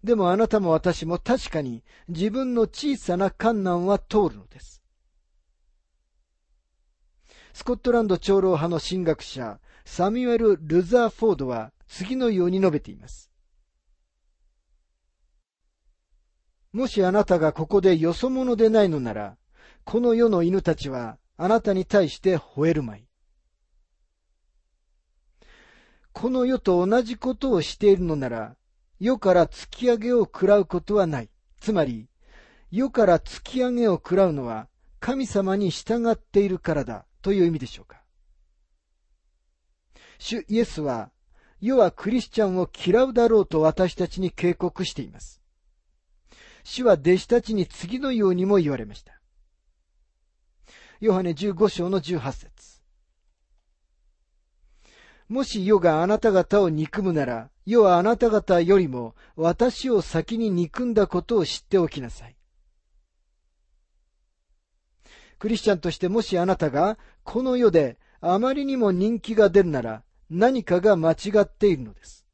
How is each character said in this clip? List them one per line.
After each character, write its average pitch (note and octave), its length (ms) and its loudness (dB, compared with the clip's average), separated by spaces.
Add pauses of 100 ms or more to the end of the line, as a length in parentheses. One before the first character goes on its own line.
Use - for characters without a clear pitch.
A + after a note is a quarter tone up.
で A#3 120 2
も F#3 160 2
あ F#3+ 60 2
な A3 120 2
た G#3+ 100 2
も F3+ 120 0
私 D#3+ 340 0
も E3+ 120 -4
確 - 320 -4
か D#3+ 120 -4
に B2 200 -8 (280)
自 F3 200 -4
分 B3 240 -4
の A#3 100 2
小 C#4 340 -4
さ - 180 -4
な F#3+ 160 0
困 G#3+ 320 -2
難 F3+ 220 -2
は G3 140 0
通 G#3 300 0
る A2 60 -12
の G2 120 -20
で - 120 -20
す。 - 240 -20 (2750)
ス - 100 -20
コ B3 100 -4
ッ - 40 -2
ト A#3+ 160 0
ラ A#3 80 4
ン A3 60 0
ド F#3 100 0
長 G3 240 2
老 F#3 80 2
派 E3 180 0
の E3+ 140 -2
神 F3+ 240 -6
学 D#3 180 -2
者、 A#2 380 -14 (240)
サ F3+ 240 -2
ミ A#3+ 140 -4
ュ A#3+ 80 0
エ A#3 60 0
ル・ G#3+ 240 2
ル D#3+ 220 0
ザ A#3 240 2
ー - 20 0
フ A3+ 200 -2
ォ G3 40 2
ー - 40 0
ド C3+ 100 -6
は A2+ 240 -8 (160)
次 G3+ 300 -10
の B3 140 0
よ F3+ 160 0
う - 20 2
に F#3 100 -2
述 F#3+ 120 2
べ D3 100 -2
て - 100 -18
い - 60 -18
ま - 100 -20
す。 - 240 -20 (3500)
「も A#3+ 140 -4
し G3 180 0
あ F#3 60 2
な G3+ 120 2
た F3+ 160 2
が D#3 140 0
こ D#3 140 -8
こ G3+ 120 2
で F#3 160 4
よ D#3+ 160 0
そ B3 180 -4
者 B3+ 280 -2
で A3+ 100 4
な A3 160 4
い F#3+ 60 2
の D3+ 100 -2
な A#2+ 140 -6
ら、 G#2 240 -12 (480)
こ A#3 160 -2
の A#3+ 140 2
世 A#3 120 4
の F#3 160 2
犬 F3+ 180 0
た D#3+ 140 0
ち - 140 -12
は A#2+ 280 -10 (200)
あ E3 100 -4
な A3 140 2
た G#3 120 -2
に F#3 120 -2
対 F#3+ 240 2
し - 100 -14
て F#3 180 0
吠 C#3+ 300 -4
え E3 60 2
る D3+ 100 -2
ま G#2+ 140 -12
い。 A2 100 -20 (3000)
こ - 180 -6
の B3+ 160 0
世 B3+ 140 0
と F3+ 260 2
同 A#3 180 2
じ A3+ 140 -8
こ B3+ 180 -6
と C4+ 160 -4
を F#3 100 2
し - 160 -8
て G3+ 140 4
い G3 40 6
る F3+ 80 -6
の D#3+ 140 -2
な C3+ 100 -6
ら、 A2+ 300 -10 (420)
世 A#3 200 0
か F#3+ 140 4
ら E3+ 140 6
突 - 220 -18
き - 180 -4
上 A#3+ 100 2
げ A#3 160 -2
を A#3+ 80 4
食 - 260 -2
ら G3+ 120 6
う F#3+ 60 0
こ F3 140 -4
と G#3 160 -4
は F#3+ 120 2
な C#3+ 140 -4
い。」 A2 80 -14 (300)
つ A3 140 -4
ま E3+ 100 2
り、 A#2+ 240 -6 (640)
世 B3 180 -2
か A3+ 160 2
ら F3 140 4
突 - 240 -14
き - 160 -8
上 B3 120 -2
げ A#3+ 160 0
を F#3 80 2
食 - 200 -6
ら F#3+ 120 4
う E3 60 -2
の C3+ 120 -6
は A2+ 240 -10 (300)
神 C4 280 -4
様 G3 300 -2
に G3+ 140 -2
従 A#3 380 -4
っ A3 60 2
て - 240 0
い G3+ 100 2
る F3+ 80 -4
か E3+ 160 -4
ら C#3 120 -4
だ A2 200 -12 (160)
と G3 120 -2
い G3 80 2
う E3+ 40 6
意 E3+ 60 2
味 D#3 80 -4
で B2+ 60 -10
し - 140 -16
ょ G2+ 40 -20
う - 20 -20
か。 - 160 -20 (2250)
主 A3+ 280 -8
イ G#3+ 120 0
エ A#3 60 2
ス - 160 -10
は、 B2 300 -6 (480)
世 B3+ 180 0
は G3 140 6
ク - 200 -6
リ B3 100 0
ス - 80 -12
チ - 120 -2
ャ G3+ 80 2
ン F#3 80 -2
を F3+ 120 -2 (160)
嫌 A3 180 4
う C4 100 -2
だ A#3 140 4
ろ A3+ 120 6
う F#3+ 60 2
と D#3+ 160 -2
私 D#3+ 340 2
た F3+ 120 -4
ち F3+ 140 -8
に F#3 100 -4
警 F3 220 -2
告 F3+ 320 -6
し - 80 -10
て - 80 -12
い G2 80 -12
ま - 100 -20
す。 - 220 -20 (1200)
主 - 200 -10
は A3+ 100 6
弟 E3+ 240 4
子 - 100 -6
た A#3+ 140 2
ち A3+ 140 -6
に F#3 100 0
次 G#3 340 -10
の C4+ 140 -4
よ G#3 160 2
う F3+ 40 2
に F3+ 120 0
も G3+ 120 4
言 D#3 140 2
わ C3+ 60 -4
れ A2+ 80 -8
ま G#2 100 -18
し - 80 -20
た。 - 160 -20 (1800)
ヨ G#3+ 120 2
ハ F#3+ 100 0
ネ F3 100 -2
十 F#3+ 200 -4
五 G3 140 2
章 F3+ 220 -2
の F#3+ 100 0
十 D#3+ 200 -6
八 C3 120 -8
節。 - 500 -20 (2500)
も B3+ 160 -4
し G3 220 -6
世 G3+ 140 6
が E3 220 4
あ F3 60 0
な G#3+ 120 2
た A3+ 120 2
方 F#3+ 300 4
を F#3 80 4
憎 D#3 340 -4
む F#3 80 0
な D3+ 140 0
ら、 A#2+ 240 -8 (160)
世 A3+ 160 4
は F#3 160 6
あ F3 60 2
な A3 140 2
た A#3+ 120 2
方 G3 300 2
よ F3+ 180 4
り F3+ 100 2
も A#2+ 280 -10 (200)
私 A3+ 540 -2
を G#3+ 120 2
先 E3 360 -6
に A3+ 120 -2
憎 F3 360 -2
ん A#3+ 80 -4
だ G#3 140 2
こ - 140 -2
と A#3 160 -2
を F3 80 2
知 - 160 -10
っ - 20 -20
て - 140 -2
お E3+ 100 2
き - 140 -10
な A#2+ 80 -14
さ - 180 -18
い。 - 80 -20 (3000)
ク G#3+ 100 -6
リ A3+ 80 0
ス - 40 -6
チ G#3+ 100 2
ャ G3 40 4
ン E3 40 -8
と E3+ 120 -4
し - 60 -10
て F3+ 120 -2
も A3 120 0
し G3 160 -4
あ F3 80 0
な F#3 100 2
た D#3+ 140 -2
が E3+ 280 0 (260)
こ B3 200 -6
の B3+ 140 -2
世 A#3 140 4
で C#3+ 260 2 (240)
あ F#3+ 180 0
ま B3+ 140 -2
り C#4 120 -4
に C4+ 120 -4
も G#3+ 140 2
人 G3+ 280 -2
気 A3 160 -8
が G#3 140 6
出 F#3+ 140 4
る F3 60 0
な C#3 120 -4
ら A2 220 -10 (260)
何 A3 340 0
か F3+ 160 0
が G3+ 160 4
間 E3 160 0
違 D#3+ 40 2 (260)
っ G3 40 4
て - 220 -2
い F3 100 2
る B2+ 60 -10
の G#2+ 100 -16
で - 100 -20
す。 - 300 -20